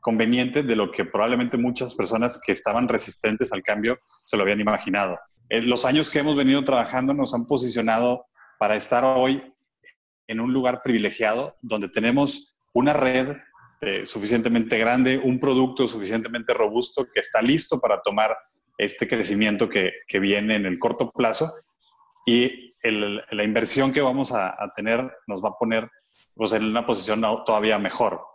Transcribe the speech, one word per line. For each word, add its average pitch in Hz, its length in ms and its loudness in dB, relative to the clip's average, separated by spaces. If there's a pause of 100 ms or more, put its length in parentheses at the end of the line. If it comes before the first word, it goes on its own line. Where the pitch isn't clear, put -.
conveniente 123 600 0
de 120 120 0
lo 101 160 0
que 95 140 -4
probablemente 120 500 0
muchas 123 380 -2
personas 113 500 -2
que - 80 -2
estaban 117 360 0
resistentes 110 640 -2
al 98 80 -6
cambio 107 380 -2 (240)
se - 120 -4
lo 104 60 2
habían 101 180 2
imaginado. 101 600 -2 (300)
Eh, 113 120 0
los 120 240 0
años 143 240 2
que - 80 0
hemos 147 180 2
venido 139 280 4
trabajando 131 500 0
nos 131 220 -2
han 117 100 -2
posicionado 120 800 0 (320)
para 107 180 2
estar 117 280 0
hoy 131 500 2 (720)
en 113 140 -6
un 120 120 -2
lugar 127 320 0
privilegiado 110 800 0
donde 104 280 -4
tenemos 127 680 -2 (160)
una 135 200 4
red, 131 420 2 (460)
eh, 98 260 -4
suficientemente 113 720 0
grande, 127 440 4
un 127 160 2
producto 131 460 2
suficientemente 113 680 -2
robusto 117 580 0
que 107 60 2
está - 200 0
listo 135 400 2
para 107 220 2
tomar 107 340 0 (440)
este 104 280 -2
crecimiento 104 640 0
que, 92 220 0 (160)
que 98 120 -2
viene 104 360 2
en 101 100 0
el 90 140 -2
corto 117 320 -2
plazo 139 420 -2 (720)
y 123 560 0
el, 104 480 -2
la 104 140 -2
inversión 117 480 0
que 143 100 0
vamos 131 300 0
a, 101 180 -2
a 101 260 -8
tener 117 360 -2 (160)
nos 98 160 -8
va 107 60 0
a 104 100 -12
poner, 113 280 -2 (460)
pues, 107 200 -2
en 107 120 0
una 110 180 0
posición 107 380 -2
au-, 110 220 0
todavía 107 340 2
mejor 98 440 -2 (140)